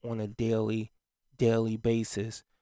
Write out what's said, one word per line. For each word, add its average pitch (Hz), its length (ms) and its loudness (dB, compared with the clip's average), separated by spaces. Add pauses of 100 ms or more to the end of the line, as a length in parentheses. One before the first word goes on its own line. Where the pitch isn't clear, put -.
on 117 160 -6
a 107 80 -4
daily, 110 640 -2 (460)
daily 113 400 2
basis 113 680 -2 (180)